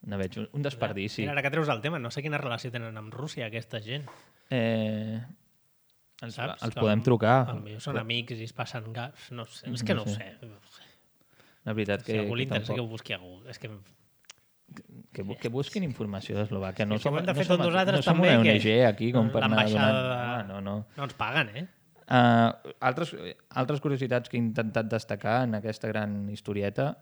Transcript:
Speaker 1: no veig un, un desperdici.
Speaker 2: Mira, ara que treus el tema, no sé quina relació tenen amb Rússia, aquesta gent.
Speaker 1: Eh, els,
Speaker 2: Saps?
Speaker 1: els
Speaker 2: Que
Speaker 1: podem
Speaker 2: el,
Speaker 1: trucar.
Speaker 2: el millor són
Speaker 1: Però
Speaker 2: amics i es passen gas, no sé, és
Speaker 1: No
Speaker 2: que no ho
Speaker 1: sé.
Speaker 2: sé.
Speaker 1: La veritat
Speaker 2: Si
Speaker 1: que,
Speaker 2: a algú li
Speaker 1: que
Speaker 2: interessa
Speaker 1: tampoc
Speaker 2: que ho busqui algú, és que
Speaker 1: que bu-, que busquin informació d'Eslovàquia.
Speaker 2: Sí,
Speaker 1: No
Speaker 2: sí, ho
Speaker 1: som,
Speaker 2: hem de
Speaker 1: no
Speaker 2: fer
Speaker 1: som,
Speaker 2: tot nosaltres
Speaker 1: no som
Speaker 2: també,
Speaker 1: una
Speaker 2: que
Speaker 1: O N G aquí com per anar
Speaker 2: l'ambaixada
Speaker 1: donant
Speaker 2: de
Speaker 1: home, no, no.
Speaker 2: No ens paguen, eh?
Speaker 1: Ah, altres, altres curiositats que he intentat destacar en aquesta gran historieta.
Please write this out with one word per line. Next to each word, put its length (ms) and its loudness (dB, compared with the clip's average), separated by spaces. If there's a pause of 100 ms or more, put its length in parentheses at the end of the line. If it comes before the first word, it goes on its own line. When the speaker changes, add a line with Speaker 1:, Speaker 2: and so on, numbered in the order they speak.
Speaker 1:
no 120 -6
veig 200 -4
un, 140 -8
un 100 -4
desperdici. 600 -4
Speaker 2:
Mira, 100 -2
ara 100 0
que 80 0
treus 180 0
el 120 0
tema, 180 -4
no 140 -6
sé 100 -6
quina 160 -4
relació 320 -4
tenen 260 -8
amb 160 -12
Rússia, 340 -6
aquesta 340 -6
gent. 260 -8 (440)
Speaker 1:
Eh, 680 0 (1040)
els, 120 -12
Speaker 2:
Saps? 280 -6
Speaker 1:
els 120 -4
Speaker 2:
Que 60 -4
Speaker 1:
podem 200 4
Speaker 2:
el, 40 -4
Speaker 1:
trucar. 460 6
Speaker 2:
el 140 -6
millor 180 -12
són 140 -6
Speaker 1:
Però 100 -4
Speaker 2:
amics 320 -6
i 80 -8
es 80 -14
passen 380 -8
gas, 400 -12
no 140 -10
sé, 260 -18
és 100 -6
Speaker 1:
No 40 -4
Speaker 2:
que 80 2
no 80 -2
ho 40 -4
Speaker 1:
sé. 320 -8
Speaker 2:
sé. 480 -20 (760)
Speaker 1:
La 100 -4
veritat 320 0
Speaker 2:
Si 60 -2
Speaker 1:
que, 60 2
Speaker 2:
a 40 0
algú 140 -2
li 100 0
Speaker 1:
que 80 -4
Speaker 2:
interessa 160 -2
Speaker 1:
tampoc 60 -2
Speaker 2:
que 100 -4
ho 20 -8
busqui 300 -10
algú, 320 -18
és 80 -16
que 120 -12 (1400)
Speaker 1:
que 100 -8
bu-, 160 -8
que 100 -6
busquin 380 -4
informació 500 -6
d'Eslovàquia. 480 -2
Speaker 2:
Sí, 60 -2
Speaker 1:
No 80 0
Speaker 2:
sí, 80 -2
ho 40 2
Speaker 1:
som, 100 0
Speaker 2:
hem 60 -2
de 60 0
Speaker 1:
no 60 0
Speaker 2:
fer 80 2
Speaker 1:
som, 100 4
Speaker 2:
tot 140 2
nosaltres 300 4
Speaker 1:
no 20 0
som 160 4
Speaker 2:
també, 160 8
Speaker 1:
una 80 8
Speaker 2:
que 80 8
Speaker 1:
O 60 8
N 40 4
G 240 6
aquí 300 4
com 160 4
per 140 2
anar 180 4
Speaker 2:
l'ambaixada 400 4
Speaker 1:
donant 80 0
Speaker 2:
de 240 -2
Speaker 1:
home, 180 -4
no, 80 -6
no. 260 -4 (100)
Speaker 2:
No 100 -6
ens 80 -10
paguen, 420 0
eh? 100 -8 (420)
Speaker 1:
Ah, 520 6 (260)
altres, 300 -2 (340)
altres 320 -2
curiositats 480 0
que 60 -4
he 40 0
intentat 460 0
destacar 560 0
en 160 -2
aquesta 320 -6
gran 400 -4
historieta. 540 -2 (180)